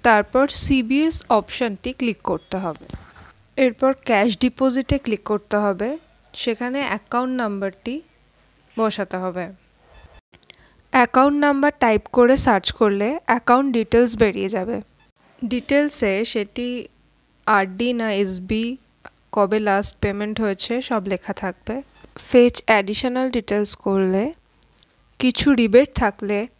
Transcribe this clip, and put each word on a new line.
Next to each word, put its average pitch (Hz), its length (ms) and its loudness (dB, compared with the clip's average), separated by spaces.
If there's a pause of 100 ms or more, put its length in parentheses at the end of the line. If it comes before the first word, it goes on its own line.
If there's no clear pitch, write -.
তারপর 233 420 2 (180)
সিবিএস 277 540 0 (200)
অপশনটি 214 520 -4 (100)
ক্লিক 233 200 -4 (100)
করতে 185 340 -6
হবে, 160 220 -8 (720)
এরপর 262 340 2 (160)
ক্যাশ 226 220 2 (140)
ডিপোজিটে 262 600 0
ক্লিক 214 260 -4
করতে 208 320 -4
হবে, 202 260 -2 (540)
সেখানে 247 360 -4 (100)
অ্যাকাউন্ট 254 520 -4
নাম্বারটি 202 540 -6 (840)
বসাতে 208 460 -4
হবে। 180 220 -6 (1500)
অ্যাকাউন্ট 262 520 4
নাম্বার 285 260 2 (120)
টাইপ 214 200 2 (140)
করে 247 180 6 (100)
সার্চ 202 220 2 (120)
করলে 208 280 2 (220)
অ্যাকাউন্ট 247 380 2 (100)
ডিটেলস 226 340 2 (100)
বেরিয়ে 196 340 0
যাবে। 202 220 -4 (640)
ডিটেলসে 247 720 0 (180)
সেটি 240 360 -6 (800)
আরডি 196 420 0 (100)
না 226 80 -2 (160)
এসবি, 185 420 -4 (680)
কবে 208 240 2 (100)
লাস্ট 196 240 0 (100)
পেমেন্ট 208 400 -4
হয়েছে 202 300 -4 (160)
সব 220 120 -2 (120)
লেখা 185 200 -8 (100)
থাকবে। 202 320 -8 (540)
ফেচ 240 260 6 (140)
অ্যাডিশনাল 226 580 0 (100)
ডিটেলস 208 340 -2 (140)
করলে 190 380 0 (960)
কিছু 254 280 2 (140)
রিবেট 233 280 6 (120)
থাকলে 208 360 -2 (220)